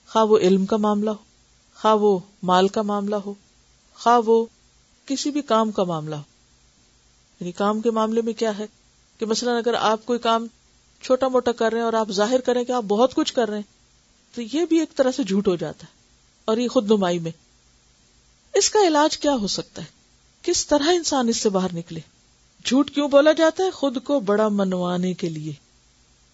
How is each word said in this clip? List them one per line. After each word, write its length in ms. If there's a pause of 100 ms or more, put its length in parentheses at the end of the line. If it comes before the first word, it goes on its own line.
خواہ 180
وہ 120
علم 280
کا 120
معاملہ 320
ہو، 140 (520)
خواہ 200
وہ 240 (240)
مال 240
کا 140
معاملہ 340
ہو، 180 (600)
خواہ 320
وہ 200 (600)
کسی 260
بھی 100
کام 300
کا 120
معاملہ 320
ہو۔ 180 (1040)
یعنی 120
کام 300
کے 100
معاملے 300
میں 120
کیا 240
ہے 80 (520)
کہ 80
مثلاً 300
اگر 180
آپ 320
کوئی 140
کام 280 (540)
چھوٹا 260
موٹا 240
کر 200
رہے 60
ہیں 80
اور 80
آپ 180
ظاہر 280
کریں 240
کہ 80
آپ 120
بہت 320
کچھ 180
کر 140
رہے 100
ہیں، 60 (720)
تو 60
یہ 280
بھی 100
ایک 160
طرح 160
سے 120
جھوٹ 240
ہو 80
جاتا 280
ہے 80 (540)
اور 120
یہ 100
خود 240
نمائی 280
میں۔ 120 (1200)
اس 160
کا 180
علاج 300
کیا 180
ہو 120
سکتا 340
ہے؟ 60 (540)
کس 260
طرح 240
انسان 380
اس 80
سے 120
باہر 260
نکلے؟ 240 (680)
جھوٹ 260
کیوں 160
بولا 240
جاتا 320
ہے؟ 80
خود 320
کو 160
بڑا 280
منوانے 680
کے 160
لیے۔ 240 (800)